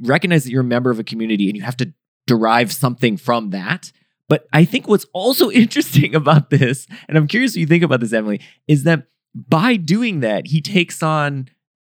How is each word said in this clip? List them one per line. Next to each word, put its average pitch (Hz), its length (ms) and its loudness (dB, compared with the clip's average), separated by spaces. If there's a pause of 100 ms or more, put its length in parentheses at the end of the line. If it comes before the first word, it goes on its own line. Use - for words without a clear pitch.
recognize 147 440 0
that 127 60 -10
you're 127 120 0
a - 20 0
member 123 260 -2
of 113 80 -2
a 110 60 -6
community 110 440 -2
and 104 80 -4
you 95 60 -12
have 117 160 -8
to 127 140 -6 (340)
derive 113 460 2
something 120 460 0
from 117 320 -2
that. 98 420 -8 (360)
But 147 260 0
I 156 100 6
think - 240 -2
what's 208 240 2
also 233 380 0
<laughs> 240 120 4
interesting - 520 0
about 151 360 2
this, 139 360 0 (220)
and 156 100 2
I'm 151 80 2
curious 233 260 0
what 175 80 -4
you 160 60 0
think 170 180 4
about 131 160 2
this, 113 140 -4
Emily, 107 260 -2 (280)
is 143 160 2
that 160 220 0 (280)
by 220 420 0
doing 190 440 -2
that, 107 280 -2
he 156 140 -2
takes 185 400 -4
on 143 460 -4 (340)